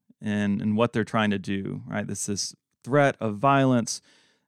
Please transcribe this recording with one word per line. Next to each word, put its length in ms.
in, 400
in 160
what 160
they're 120
trying 260
to 100
do, 460
right? 220
This, 180
this 300
threat 360
of 180
violence, 640